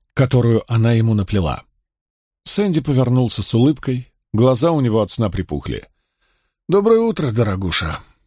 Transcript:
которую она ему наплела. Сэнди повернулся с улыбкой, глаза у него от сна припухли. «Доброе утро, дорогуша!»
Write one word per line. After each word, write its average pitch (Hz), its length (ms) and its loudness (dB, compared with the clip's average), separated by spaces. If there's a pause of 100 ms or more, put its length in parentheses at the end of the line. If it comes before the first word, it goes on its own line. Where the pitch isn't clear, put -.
(140)
которую 120 580 2
она 117 220 2
ему 113 200 2
наплела. 98 500 -2 (800)
Сэнди 190 380 0
повернулся 127 600 0
с - 100 -4
улыбкой, 127 580 0 (220)
глаза 127 380 2
у 156 100 0
него 113 200 0
от 101 100 -4
сна 110 180 -2
припухли. 71 580 -8 (800)
«Доброе 202 320 4
утро, 180 320 -2
дорогуша!» 95 680 -2 (280)